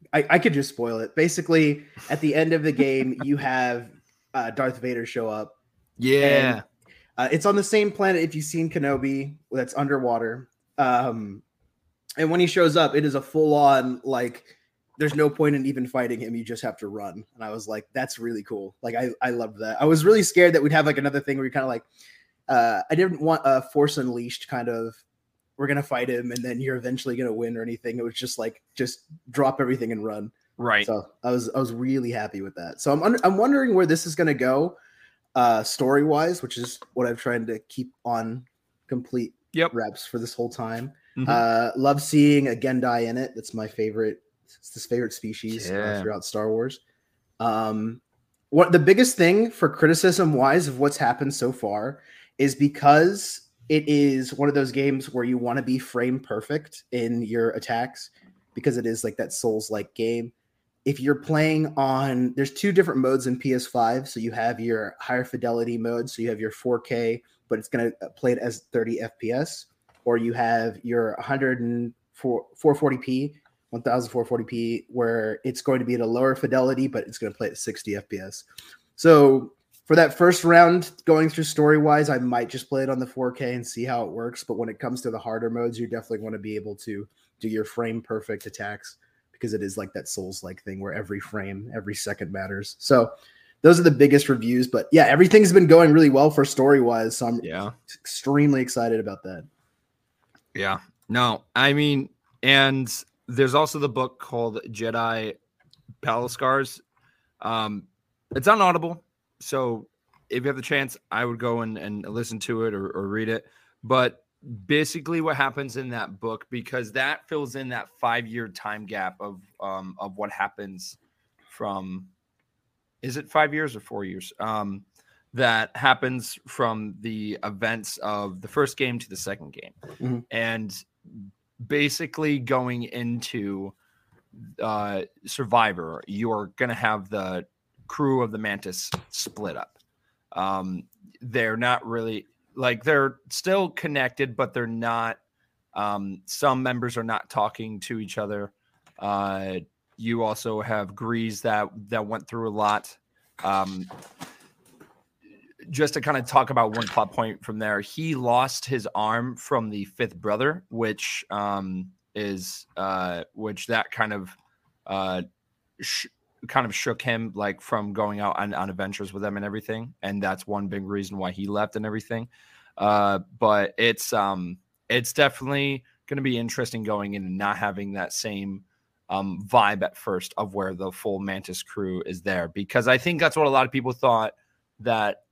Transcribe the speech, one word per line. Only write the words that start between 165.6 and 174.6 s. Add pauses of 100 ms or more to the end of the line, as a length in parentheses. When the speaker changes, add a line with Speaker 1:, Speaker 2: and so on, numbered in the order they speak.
Speaker 2:
sh-, (400)
kind
of
shook
him,
like,
from
going
out
on,
on
adventures
with
them
and
everything.
And
that's
one
big
reason
why
he
left
and
everything. (500)
Uh, (180)
but
it's,
um, (320)